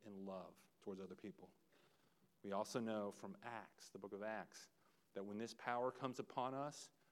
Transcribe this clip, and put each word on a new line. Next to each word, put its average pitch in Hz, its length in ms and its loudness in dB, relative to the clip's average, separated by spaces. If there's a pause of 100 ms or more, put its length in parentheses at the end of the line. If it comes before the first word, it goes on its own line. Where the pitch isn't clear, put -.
in 98 200 -6
love 90 280 -4 (300)
towards 95 160 -2
other 92 160 -4
people. - 340 -8 (920)
We 101 80 0
also 104 280 4
know 110 400 4
from 98 160 -6 (100)
Acts, 113 440 -8
the - 100 -8
book 101 140 -6
of 101 100 0
Acts, 107 440 -2 (460)
that 98 120 0
when 104 120 -2
this 113 160 0
power 123 380 4
comes 127 280 0
upon 131 340 2
us, 143 360 -2 (220)